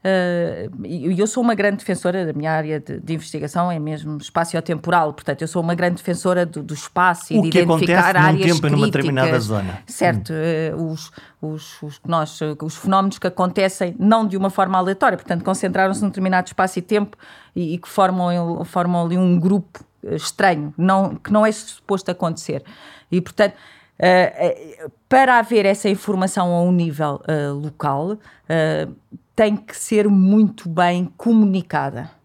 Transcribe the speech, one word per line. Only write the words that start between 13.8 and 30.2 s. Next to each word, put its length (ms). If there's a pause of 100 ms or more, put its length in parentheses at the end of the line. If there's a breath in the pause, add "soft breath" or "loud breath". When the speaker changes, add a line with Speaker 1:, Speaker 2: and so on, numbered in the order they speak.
Speaker 1:
não 280
de 120
uma 120
forma 280
aleatória, 400
portanto, 260
concentraram-se 580
num 60
determinado 400
espaço 300
e 40
tempo 340 (380 loud breath)
e, 200
e 40
que 100
formam, 760
formam 400
ali 120
um 220
grupo, 460 (200)
eh, 120
estranho, 600
não, 380
que 180
não 140
é 60
suposto 580
acontecer. 540 (460 loud breath)
E, 100
portanto, 340 (460 soft breath)
eh, 320 (480)
eh, 80 (200)
para 300
haver 260
essa 240
informação 640
a 100
um 100
nível, 560
eh, 220
local, 680 (320 soft breath)
eh, 400 (480)
tem 200
que 200
ser 320
muito 600